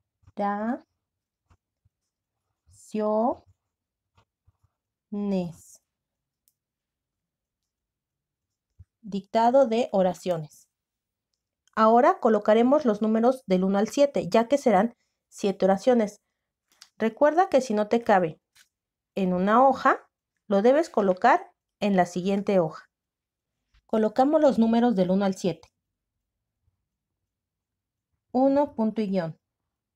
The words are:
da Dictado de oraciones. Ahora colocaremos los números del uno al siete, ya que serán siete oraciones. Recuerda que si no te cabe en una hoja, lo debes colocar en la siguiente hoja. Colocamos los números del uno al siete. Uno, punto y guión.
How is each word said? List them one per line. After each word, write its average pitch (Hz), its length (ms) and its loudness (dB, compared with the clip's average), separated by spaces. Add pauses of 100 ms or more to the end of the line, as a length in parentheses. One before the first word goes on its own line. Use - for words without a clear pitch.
(360)
da 208 500 -6 (4000)
Dictado 226 680 0
de 226 240 -4
oraciones. 175 760 -4 (1080)
Ahora 240 440 2
colocaremos 226 680 2
los 233 180 -2
números 226 420 0
del 185 180 0
uno 196 140 -2
al 214 120 -2
siete, 277 380 0
ya 226 200 0
que 277 100 0
serán 226 380 0 (320)
siete 190 380 -4
oraciones. 202 580 0 (720)
Recuerda 294 520 0
que 269 120 2
si 233 140 -4
no 208 140 -2
te 233 140 0
cabe 180 380 0 (720)
en 185 200 -2
una 208 340 2
hoja, 269 420 0 (380)
lo 196 160 0
debes 277 260 2
colocar 214 640 0 (260)
en 202 160 -2
la 180 120 2
siguiente 196 520 -4
hoja. 160 280 -4 (1000)
Colocamos 254 540 0
los 269 200 2
números 226 360 2
del 185 140 0
uno 196 160 0
al 190 80 -2
siete. - 400 -8 (2500)
Uno, 277 440 0
punto 220 260 -4
y 214 60 -4
guión. 175 320 -4 (560)